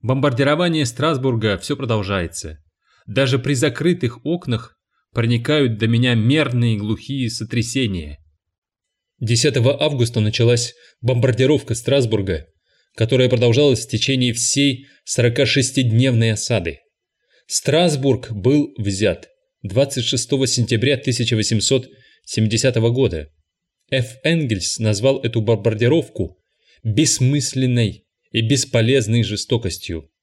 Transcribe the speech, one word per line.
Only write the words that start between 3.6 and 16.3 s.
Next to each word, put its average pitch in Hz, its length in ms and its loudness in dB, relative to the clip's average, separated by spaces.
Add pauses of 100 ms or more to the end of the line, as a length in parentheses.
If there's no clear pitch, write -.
окнах 143 520 -6 (360)
проникают 120 680 0
до 113 80 0
меня 120 280 2
мерные 120 640 2
глухие 110 540 -4
сотрясения. 110 880 -4 (1000)
Десятого 120 600 2
августа 123 380 0
началась 117 560 2 (260)
бомбардировка 127 760 2
Страсбурга 107 680 0 (480)
которая 127 340 2
продолжалась 120 560 4
в - 40 -20
течение 123 440 0
всей 135 540 0 (180)
сорока 120 420 2
шестидневной 120 880 2